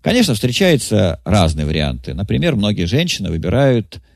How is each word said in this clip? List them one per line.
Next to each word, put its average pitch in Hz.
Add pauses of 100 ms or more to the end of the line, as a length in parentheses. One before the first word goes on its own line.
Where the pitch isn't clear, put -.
Конечно, 214
встречаются 120
разные 80
варианты. 71
Например, 131
многие 101
женщины 113
выбирают 110 (140)